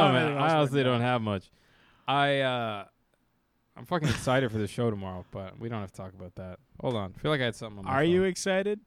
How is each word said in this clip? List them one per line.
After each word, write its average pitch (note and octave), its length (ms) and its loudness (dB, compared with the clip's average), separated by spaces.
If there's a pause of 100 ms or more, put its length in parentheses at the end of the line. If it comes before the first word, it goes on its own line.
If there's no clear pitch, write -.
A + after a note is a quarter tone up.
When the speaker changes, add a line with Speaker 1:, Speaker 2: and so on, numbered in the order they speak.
Speaker 1:
don't C#3 100 8
Speaker 2:
man. B2+ 220 4
Speaker 1:
know - 20 -2
Speaker 2:
I C#3 40 0
Speaker 1:
what's D#3+ 120 4
Speaker 2:
honestly C#3 300 4
Speaker 1:
going - 20 2
Speaker 2:
don't B2+ 100 4
Speaker 1:
on. A#2 60 2
Speaker 2:
have B2 200 2
much. G#2 300 -4 (560)
I, C#3 320 2
uh, A#2 460 -2 (880)
I'm A#2+ 100 -16
fucking D#3+ 240 -2
excited B2+ 420 2
for A2 60 -2
the G#2 100 0
show A#2+ 220 0
tomorrow, F#2+ 420 -6
but G2 280 -12
we A2+ 100 -10
don't A2+ 120 -6
have F#2+ 100 -10
to - 60 -18
talk F#2+ 160 -12
about F#2 220 -16
that. F#2 240 -14 (220)
Hold B2+ 140 -2
on. G2 200 -4
I - 40 -18
feel D3+ 120 0
like C#3+ 100 0
I B2 40 0
had A2+ 100 -4
something G#2+ 240 -12
on F#2+ 60 -12
my - 60 -6
Speaker 1:
Are C#3 120 2
you F3 180 4
Speaker 2:
phone. F#3+ 80 2
Speaker 1:
excited? G3 580 -2